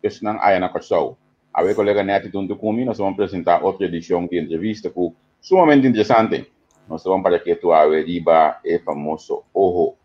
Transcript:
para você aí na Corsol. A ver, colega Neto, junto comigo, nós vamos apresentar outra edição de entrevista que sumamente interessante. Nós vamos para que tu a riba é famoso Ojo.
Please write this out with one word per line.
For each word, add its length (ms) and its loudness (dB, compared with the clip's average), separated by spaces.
para 100 -4
você 160 -10
aí 180 2
na 120 -4
Corsol. 480 -4
A 100 -2
ver, 120 0
colega 280 0
Neto, 300 -2
junto 240 -6
comigo, 300 -4
nós 100 -6
vamos 160 -4
apresentar 500 -2
outra 220 -2
edição 420 -4
de 140 -4
entrevista 480 -8
que 240 -4
sumamente 440 4
interessante. 640 2
Nós 160 -12
vamos 180 0
para 160 2
que 160 -2
tu 160 -2
a 140 6
riba 640 2
é 140 0
famoso 640 -8
Ojo. 400 0